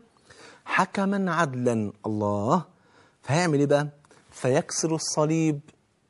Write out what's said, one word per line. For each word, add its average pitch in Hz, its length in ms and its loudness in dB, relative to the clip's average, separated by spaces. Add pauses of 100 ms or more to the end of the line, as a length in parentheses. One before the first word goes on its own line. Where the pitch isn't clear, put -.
(640)
حكما 196 680 0
عدلا". 123 580 0 (140)
الله. 107 600 0 (560)
فهيعمل 156 380 0
إيه 143 60 4
بقى؟ 143 220 2 (440)
فيكسر 160 640 -2
الصليب. 156 640 0 (500)